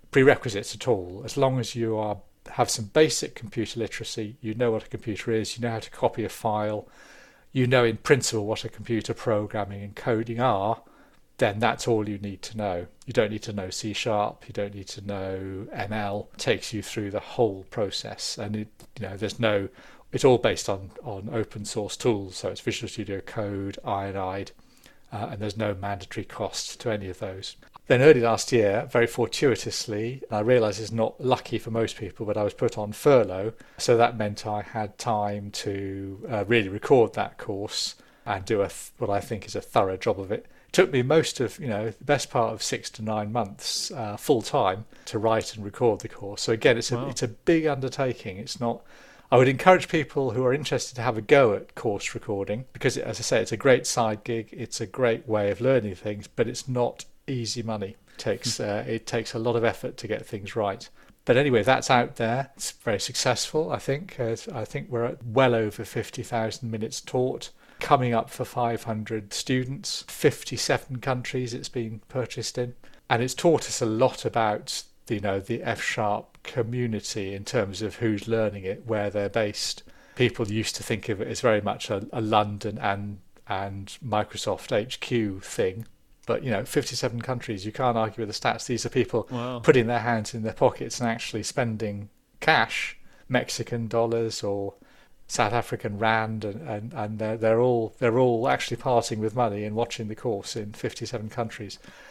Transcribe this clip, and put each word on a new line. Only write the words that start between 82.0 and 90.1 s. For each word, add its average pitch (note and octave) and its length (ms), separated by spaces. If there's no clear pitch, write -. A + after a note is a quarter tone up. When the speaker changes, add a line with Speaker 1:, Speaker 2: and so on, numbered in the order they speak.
Speaker 1:
a B2+ 80
London G#2+ 600
and, G2+ 400
and G2 580
Microsoft G#2+ 720
H A2 240
Q G#2 400
thing. G2 460
But, A#2 160
you C3+ 100
know, G#2 120
fifty-seven B2 580
countries, A2+ 440
you G#2+ 80
can't B2 240
argue A2 280
with G2+ 80
the - 160
stats. A2+ 160
These A#2+ 200
are A#2+ 40
people A#2 400
Speaker 2:
Wow. B2 300
Speaker 1:
putting A2+ 280
their A#2+ 120
hands A2+ 340